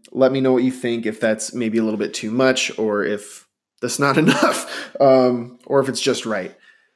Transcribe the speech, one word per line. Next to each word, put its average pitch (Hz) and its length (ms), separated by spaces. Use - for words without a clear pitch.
Let 131 200
me 135 100
know 131 100
what 127 120
you 127 80
think, 117 340
if 107 140
that's 110 340
maybe 113 240
a 113 60
little 110 140
bit 104 160
too 110 180
much 131 460
or 104 260
if - 440
that's 120 180
not 139 180
<laughs> - 0
enough, - 840
um, 127 640
or 139 160
if 135 80
it's 120 100
just - 260
right. 98 300